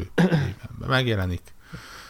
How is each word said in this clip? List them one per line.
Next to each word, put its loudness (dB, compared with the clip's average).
évben 2
megjelenik. 2